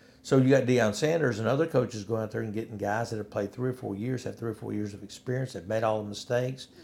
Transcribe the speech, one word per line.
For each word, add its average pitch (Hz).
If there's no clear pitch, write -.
So 139
you 131
got -
Deion 120
Sanders 151
and 113
other 139
coaches 113
going 110
out 104
there 117
and 110
getting 110
guys 104
that 113
have 104
played 104
three 127
or 127
four 107
years, 120
have 104
three 117
or 104
four 110
years 104
of 95
experience, 127
have 90
made 110
all 110
the 104
mistakes, 123